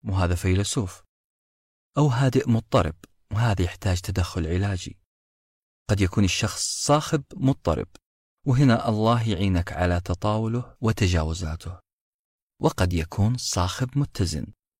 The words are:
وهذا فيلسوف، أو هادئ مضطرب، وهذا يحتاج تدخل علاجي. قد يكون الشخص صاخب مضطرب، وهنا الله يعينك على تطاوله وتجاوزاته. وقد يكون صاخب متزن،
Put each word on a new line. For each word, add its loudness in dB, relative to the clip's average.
وهذا 0
فيلسوف، -2
أو 4
هادئ 2
مضطرب، 2
وهذا 2
يحتاج -2
تدخل -4
علاجي. -4
قد 2
يكون 2
الشخص -4
صاخب 2
مضطرب، 0
وهنا 4
الله 2
يعينك 0
على 0
تطاوله -4
وتجاوزاته. -2
وقد 0
يكون 0
صاخب -2
متزن، -4